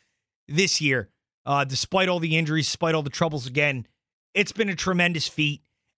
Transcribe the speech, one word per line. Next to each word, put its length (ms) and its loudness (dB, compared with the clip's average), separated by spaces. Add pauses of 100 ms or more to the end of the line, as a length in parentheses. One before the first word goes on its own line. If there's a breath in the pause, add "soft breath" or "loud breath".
(460)
this 340 2
year, 280 0 (380)
uh, 180 2
despite 460 0
all 80 0
the 180 0
injuries, 300 0
despite 280 0
all 80 0
the 60 -4
troubles 380 -2
again, 400 0 (480)
it's 180 0
been 160 -2
a 60 -4
tremendous 520 0
feat. 360 -4 (360)